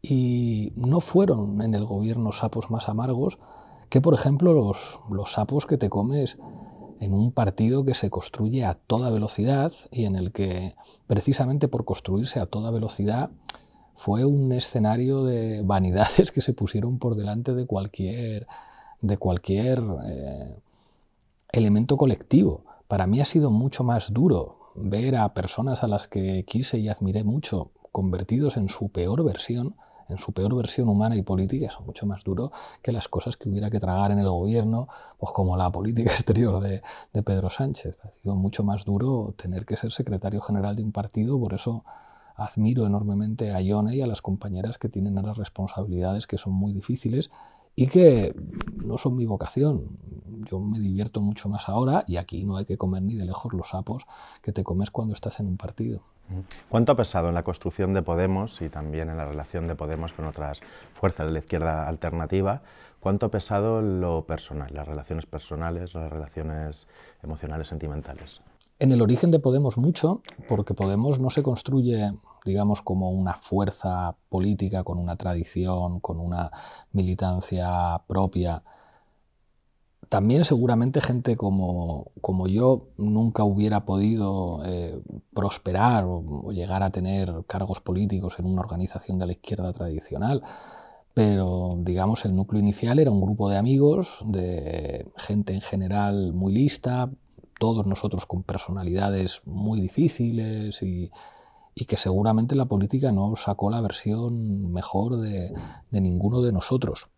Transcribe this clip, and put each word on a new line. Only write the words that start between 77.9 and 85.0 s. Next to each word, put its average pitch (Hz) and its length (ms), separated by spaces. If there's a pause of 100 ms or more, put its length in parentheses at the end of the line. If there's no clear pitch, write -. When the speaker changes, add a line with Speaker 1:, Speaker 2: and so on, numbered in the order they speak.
Speaker 1:
propia. 90 560 (1500)
También 117 360
seguramente 123 560
gente 123 360
como, 90 840
como 92 260
yo 120 400 (100)
nunca 107 460
hubiera 104 420
podido, 98 800
eh, 87 340 (360)